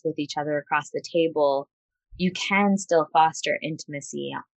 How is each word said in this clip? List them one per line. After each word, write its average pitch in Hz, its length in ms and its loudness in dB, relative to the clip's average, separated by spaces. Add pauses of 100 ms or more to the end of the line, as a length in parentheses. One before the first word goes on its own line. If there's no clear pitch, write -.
with 156 140 -2
each 147 180 -4
other 147 220 -2
across 147 320 -2
the 143 120 -6 (100)
table, 151 560 2 (480)
you 180 160 0
can 196 440 2
still 165 360 2
foster 160 500 2
intimacy 143 680 -8 (240)